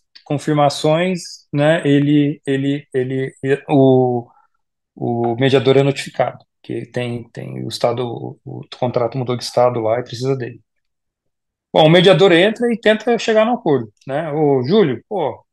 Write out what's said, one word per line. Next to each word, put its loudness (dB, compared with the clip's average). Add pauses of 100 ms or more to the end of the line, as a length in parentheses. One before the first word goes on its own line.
(240)
confirmações, 0 (320)
né, 2
ele, 2
ele, -4
ele, -4 (320)
o, 4 (680)
o -4
mediador 2
é 4
notificado, -4 (180)
que -10
tem, -10
tem -12
o -8
estado, -4
o, -12
o -14 (180)
contrato -4
mudou -4
de -10
estado 0
lá -2
e -8
precisa -6
dele. -12 (1120)
Bom, 6
o 6
mediador 6
entra 2
e -4
tenta 0
chegar 0
num -2
acordo, -2 (140)
né? -6
"Ô, 0
Júlio, 0
pô, -4
o -16